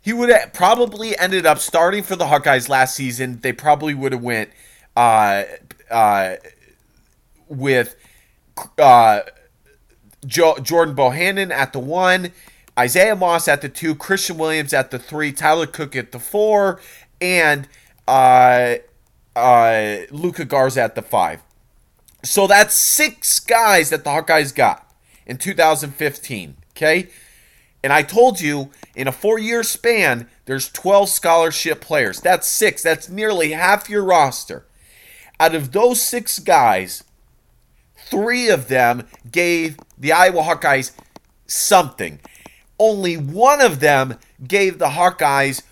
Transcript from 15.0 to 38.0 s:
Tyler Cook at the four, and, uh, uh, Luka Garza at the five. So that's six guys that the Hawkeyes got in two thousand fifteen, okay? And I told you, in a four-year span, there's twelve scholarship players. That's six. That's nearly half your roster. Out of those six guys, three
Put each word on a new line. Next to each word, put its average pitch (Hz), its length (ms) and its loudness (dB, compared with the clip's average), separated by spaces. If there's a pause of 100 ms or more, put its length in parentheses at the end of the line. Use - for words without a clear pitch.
Tyler 156 340 0
Cook 143 300 -12
at 120 160 -10
the 123 60 -16
four, 208 640 -2 (400)
and, 160 480 0 (380)
uh, 127 680 4 (580)
uh, 113 640 2 (140)
Luka 165 340 -8
Garza 131 380 0
at 110 120 -4
the 113 80 -8
five. 85 380 -4 (840)
So 196 240 0
that's 202 280 4
six - 640 -2
guys 208 520 2
that 156 140 -4
the 147 60 -4
Hawkeyes 151 440 0
got 113 360 0 (360)
in 127 100 -12
two 185 160 -8
thousand 156 420 0
fifteen, 127 600 -10 (140)
okay? 165 380 -2 (760)
And 135 100 0
I 151 100 4
told 214 380 2
you, 147 300 -6 (260)
in 135 120 -6
a 135 40 -6
four-year 220 500 -2
span, 180 680 -2 (160)
there's 131 240 -8
twelve 196 400 0
scholarship 165 720 -2
players. 120 400 -4
That's 180 240 0
six. - 360 -2
That's 160 280 -2
nearly 190 400 -4
half 180 400 -2
your 208 140 -2
roster. 151 600 0 (760)
Out 160 160 2
of 143 180 -6
those 233 280 2
six - 380 -6
guys, 107 640 0 (920)
three 233 520 -4